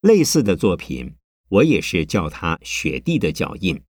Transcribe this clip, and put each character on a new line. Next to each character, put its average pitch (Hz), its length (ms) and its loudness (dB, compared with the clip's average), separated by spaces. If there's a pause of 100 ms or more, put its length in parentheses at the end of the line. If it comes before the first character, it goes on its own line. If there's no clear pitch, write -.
类 202 220 6
似 147 180 2
的 98 140 0
作 90 220 0
品， 64 380 -10 (340)
我 98 120 4
也 135 200 4
是 82 240 -2
叫 82 240 -2
它 82 320 -4
雪 - 400 -6
地 165 180 -2
的 - 140 -2
脚 - 260 -6
印 175 300 -2